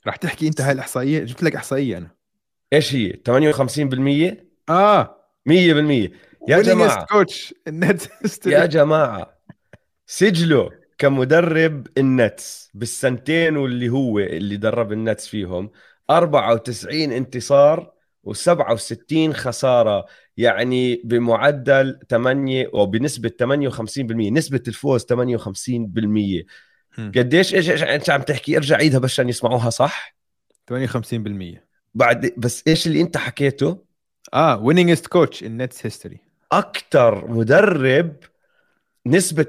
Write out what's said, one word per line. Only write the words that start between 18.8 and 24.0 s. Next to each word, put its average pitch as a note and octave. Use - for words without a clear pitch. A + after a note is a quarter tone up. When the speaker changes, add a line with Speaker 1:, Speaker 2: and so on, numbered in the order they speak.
Speaker 2:
خسارة، A#2
يعني A#2+
بمعدل B2+
ثمانية C3
وبنسبة A2+
ثمانية C#3
وخمسين A#2